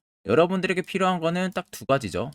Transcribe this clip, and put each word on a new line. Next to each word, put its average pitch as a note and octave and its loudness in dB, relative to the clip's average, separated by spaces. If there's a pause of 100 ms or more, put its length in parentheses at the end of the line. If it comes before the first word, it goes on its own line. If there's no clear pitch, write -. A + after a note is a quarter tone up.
(260)
여러분들에게 F3+ 2
필요한 F#3 -2
거는 F3 -2
딱 - -8
두 - -16
가지죠. C3 0